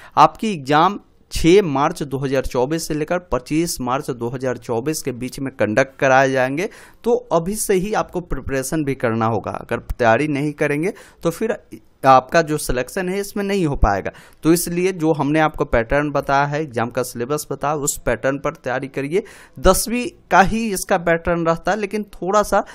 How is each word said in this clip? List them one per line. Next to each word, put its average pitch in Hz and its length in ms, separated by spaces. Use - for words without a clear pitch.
आपकी 160 360
एग्जाम 151 480
छः 180 300
मार्च 156 400
दो 139 160
हज़ार 135 240
चौबीस 143 460
से 160 60
लेकर 151 240
पच्चीस 156 640
मार्च 131 300
दो 117 180
हज़ार 127 280
चौबीस 123 460
के 131 100
बीच 123 280
में 135 160
कंडक्ट 113 420
कराए 135 320
जाएंगे, 135 380
तो 233 280
अभी 170 220
से 214 200
ही 190 180
आपको 175 280
प्रिपरेशन 135 640
भी 135 100
करना 113 320
होगा। 107 240
अगर - 280
तैयारी 120 500
नहीं 147 240
करेंगे 151 400
तो 170 80
फिर 220 280
आपका 135 360
जो 151 160
सिलेक्शन 147 500
है 190 120
इसमें 202 240
नहीं 196 220
हो 139 100
पाएगा। 101 340
तो 156 100
इसलिए 175 400
जो 160 200
हमने 151 280
आपको 151 240
पैटर्न 143 460
बताया 139 340
है, 147 180
एग्जाम 120 280
का 127 120
सिलेबस 123 500
बताया, 143 220
उस 143 320
पैटर्न 131 320
पर 147 160
तैयारी 135 340
करिए। 143 340
दसवीं 214 500
का 175 100
ही 208 320
इसका 185 260
पैटर्न 170 480
रहता 170 240
है, 208 80
लेकिन 208 240
थोड़ा 202 400
सा 202 220